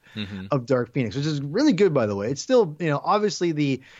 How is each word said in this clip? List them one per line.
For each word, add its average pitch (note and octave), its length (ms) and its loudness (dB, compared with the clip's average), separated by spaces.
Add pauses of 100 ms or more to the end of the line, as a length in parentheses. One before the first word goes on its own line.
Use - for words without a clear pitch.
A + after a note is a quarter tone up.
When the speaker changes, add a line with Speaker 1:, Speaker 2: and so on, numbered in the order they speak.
(160)
Speaker 1:
Mm-hmm. G2 360 -8
Speaker 2:
of B2+ 160 -2
Dark B2 260 0
Phoenix, A#2 220 -2
which C#3+ 100 -4
is D3+ 160 -2
really G#3 320 2
good, F3+ 200 4
by B2 120 4
the G#2 100 0
way. G2+ 140 -4
It's C#3 120 -6
still, A3 380 2
you F3 80 -2
know, C#3+ 160 0
obviously F#3+ 480 0
the, D3 300 0 (180)